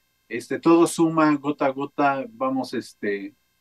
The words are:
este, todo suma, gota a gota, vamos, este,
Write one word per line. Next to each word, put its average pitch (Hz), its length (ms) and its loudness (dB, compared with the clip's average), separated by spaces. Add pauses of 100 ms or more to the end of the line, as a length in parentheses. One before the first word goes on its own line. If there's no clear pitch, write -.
(280)
este, 120 320 -8
todo 170 280 6
suma, 160 480 2
gota 143 320 -2
a - 20 0
gota, 139 640 -2
vamos, 131 420 -4
este, 101 640 -8 (260)